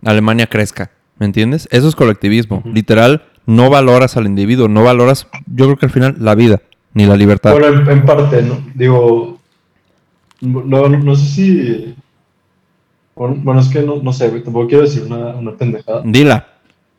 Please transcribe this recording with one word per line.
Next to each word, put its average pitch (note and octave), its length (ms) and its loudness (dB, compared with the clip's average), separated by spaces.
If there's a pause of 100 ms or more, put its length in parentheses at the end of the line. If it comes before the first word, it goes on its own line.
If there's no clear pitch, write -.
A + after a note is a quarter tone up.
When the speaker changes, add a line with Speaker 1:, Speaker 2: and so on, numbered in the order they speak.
Speaker 1:
Alemania A2 420 0
crezca, G#2 440 -6 (280)
¿me G#2+ 80 -4
entiendes? A2+ 460 -2
Eso B2+ 160 2
es D#3 80 -2
colectivismo. A2 640 -2
Speaker 2:
Ujú. A#2 140 -12
Speaker 1:
Literal, A2+ 520 0 (220)
no A#2+ 240 4
valoras B2+ 480 2
al A2 80 -2
individuo, G#2 420 0
no G#2+ 160 2
valoras, B2 420 2 (200)
yo B2 180 -2
creo C#3 140 2
que C3 80 -2
al B2 60 -2
final, C3 280 -2
la A2 140 2
vida, A#2+ 260 2 (320)
ni G#2 140 2
la G2+ 100 4
libertad. G#2 420 2
Speaker 2:
Bueno, D3 100 4 (120)
en, C#3+ 80 2
en C#3 160 4
parte, C#3 380 2
¿no? A#2 200 -6 (120)
Digo, B2 640 0 (1000)
no, B2+ 200 -4
no, C3+ 280 2
no C#3+ 260 0
sé C#3+ 100 0
si... C#3 680 -2 (1200)
Bueno, B2 280 -8
bueno, C3 200 0
es C3 60 2
que D3+ 120 -2
no, D3 220 -4
no C3 100 -4
sé, B2 160 -4
güey, A#2 140 -8
tampoco A#2 260 -6
quiero C#3+ 160 2
decir C#3+ 200 -4
una, A#2 320 -10
una A2+ 200 -12
pendejada. A2+ 480 -6
Speaker 1:
Dila. A#2+ 440 0 (500)